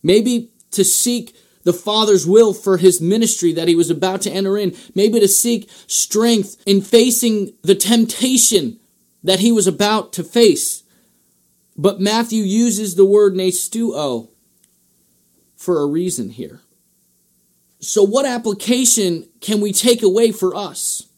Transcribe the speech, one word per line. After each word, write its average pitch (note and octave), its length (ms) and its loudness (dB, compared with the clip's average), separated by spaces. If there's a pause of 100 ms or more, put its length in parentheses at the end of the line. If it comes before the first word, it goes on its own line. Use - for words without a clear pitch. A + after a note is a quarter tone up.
Maybe A#3 480 0 (220)
to G3 120 0
seek A#3+ 500 -2 (300)
the F3 80 0
Father's G#3 540 0
will G#3+ 260 6
for F#3+ 260 -2
his F3+ 220 4
ministry F3 520 0
that E3 160 -2
he E3+ 80 4
was E3 120 2
about F#3 340 -2
to - 80 -6
enter G3 280 -2
in. F#3 160 -4 (220)
Maybe G#3+ 240 2
to G3+ 80 4
seek A#3 420 -2 (160)
strength A3 720 -2 (100)
in G3 160 2
facing A3+ 800 0
the F3 140 2
temptation A3+ 1040 0 (420)
that F#3 160 0
he A3+ 140 2
was G3+ 160 2
about G#3 460 -2
to F3 100 -8
face. - 580 2 (960)
But F3+ 240 0
Matthew A3 420 -2
uses G3+ 540 -2
the F#3+ 80 6
word G3+ 300 4
nestuo F3+ 920 -4 (1300)
for E3+ 240 -2
a C#3+ 60 -2
reason D3 440 -4
here. G#2+ 300 -16 (1160)
So - 240 -2
what A#3+ 240 0
application A3+ 1000 -2 (120)
can G#3+ 200 -4
we G#3 120 -4
take A#3 300 0
away A3 300 2
for F3+ 240 -4
us? - 500 -10 (120)